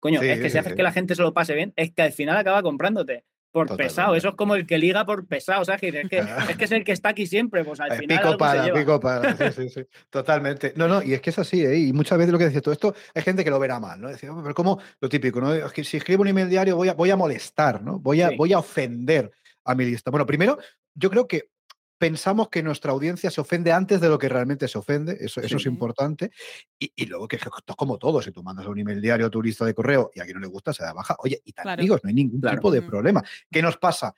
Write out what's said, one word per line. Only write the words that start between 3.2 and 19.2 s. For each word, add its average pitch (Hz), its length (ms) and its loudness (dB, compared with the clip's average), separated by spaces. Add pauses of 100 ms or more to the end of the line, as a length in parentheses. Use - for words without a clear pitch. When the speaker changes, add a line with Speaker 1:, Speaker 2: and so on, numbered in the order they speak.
Speaker 1:
Por 165 160 2
Speaker 2:
Totalmente. 110 160 -2
Speaker 1:
pesado, 175 320 2
eso 170 140 0
es 190 40 -8
como 208 200 0
el 185 120 -2
que 165 100 0
liga 185 300 2
por 190 200 -4
pesado, 185 380 -2
¿sabes? 190 160 -2
Que 196 60 -4
dices, 151 160 -4
"Es 185 60 -6
que, 190 100 0
Speaker 2:
<laughs> 208 340 -2
Speaker 1:
es 170 60 -4
que 220 80 0
es 196 60 0
el 220 120 0
que 208 80 0
está 180 180 0
aquí 208 160 -2
siempre", 202 380 0
pues 151 160 -10
al 147 120 -2
Speaker 2:
Eh, 120 40 -2
Speaker 1:
final 160 220 0
Speaker 2:
pico 196 100 4
Speaker 1:
algo 156 100 4
se - 0 -
Speaker 2:
pala, 139 260 4
Speaker 1:
lleva. 139 140 2
Speaker 2:
pico 147 220 4
pala, 127 340 2
sí, 269 160 0
Speaker 1:
<laughs> - 20 -8
Speaker 2:
sí, 127 180 -6
sí, 131 120 -12 (280)
totalmente. 143 680 0
No, 165 120 2
no, 190 140 4
y 135 120 0
es 131 80 -2
que - 80 -2
es - 80 -4
así, 180 260 2
¿eh? 135 140 4
Y 143 160 4
muchas 151 240 2
veces 175 140 4
lo 170 60 4
que 170 100 4
dices 139 140 0
tú, - 80 -2
esto 196 240 0 (200)
hay 165 80 -2
gente 185 220 0
que 151 60 0
lo 139 80 2
verá 127 220 -2
mal, 92 200 -12
¿no? 120 80 -12
Decir, 135 200 -14
"Hombre, 160 160 -14
pero 143 100 -8
¿cómo?". 185 240 2 (220)
Lo 135 80 -4
típico, 123 320 0
¿no? 143 140 0
"Es 151 180 -4
que 151 120 -6
si - 120 -6
escribo 180 260 2
un 196 60 4
email 190 220 2
diario 190 260 4
voy 180 140 2
a, 175 40 0
voy 170 160 4
a 196 60 4
molestar, 143 640 0
¿no? 143 160 -6
Voy 147 220 2
a, 170 100 6
Speaker 1:
Sí. 127 60 -4
Speaker 2:
voy 160 160 4
a 190 60 4
ofender 127 720 -2 (340)